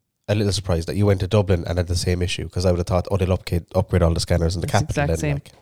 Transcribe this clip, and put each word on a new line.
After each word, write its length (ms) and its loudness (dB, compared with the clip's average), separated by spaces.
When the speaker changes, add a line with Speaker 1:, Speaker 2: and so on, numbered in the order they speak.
Speaker 1:
a 80 0
little 180 0
surprised 340 -2
that 80 -8
you 100 2
went 160 4
to 60 -2
Dublin 380 2
and 120 -2
had 100 0
the 80 -2
same 260 0
issue, 280 -4
'cause 160 -4
I 60 4
would 80 2
have 80 -4
thought, 220 0
"Oh, 80 0
they'll 160 0
upgrade, 400 -2
upgrade 280 2
all 120 4
the 60 0
scanners 360 0
in 60 -4
the 60 -4
Speaker 2:
It's 60 -2
the 60 2
Speaker 1:
capital 240 -2
Speaker 2:
exact 40 0
Speaker 1:
then," 100 0
Speaker 2:
same. 180 -2
Speaker 1:
like, 160 -10